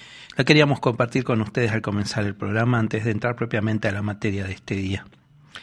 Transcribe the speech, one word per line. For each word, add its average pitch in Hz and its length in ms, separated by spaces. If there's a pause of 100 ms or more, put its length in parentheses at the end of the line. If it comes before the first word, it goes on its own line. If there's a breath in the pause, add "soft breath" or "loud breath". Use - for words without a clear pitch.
(360 loud breath)
la 135 80
queríamos 151 340
compartir 123 460
con 113 160
ustedes 110 320
al 110 100
comenzar 104 440
el 98 100
programa, 113 420
antes 110 260
de 117 60
entrar 117 240
propiamente 110 540
a 98 40
la 101 100
materia 101 420
de 95 80
este - 240
día. 98 280 (580 loud breath)